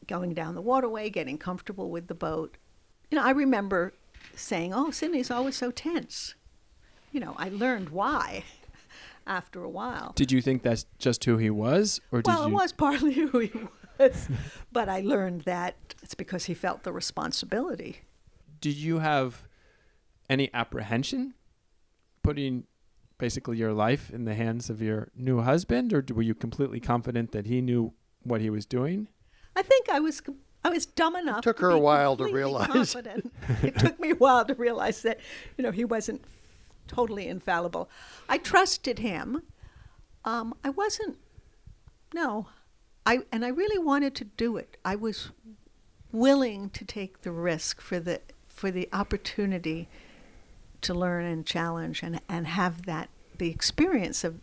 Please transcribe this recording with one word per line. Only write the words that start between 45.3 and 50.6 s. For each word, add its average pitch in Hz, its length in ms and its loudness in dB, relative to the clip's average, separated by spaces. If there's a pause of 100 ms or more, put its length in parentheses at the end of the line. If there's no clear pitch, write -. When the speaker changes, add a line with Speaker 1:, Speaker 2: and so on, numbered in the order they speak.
Speaker 1:
willing 226 580 4
to - 140 -12
take 190 380 -10
the 175 100 -6
risk 165 480 -2
for - 180 -6
the, 170 220 -4 (260)
for - 240 -6
the 180 220 -4
opportunity 190 960 -4 (920)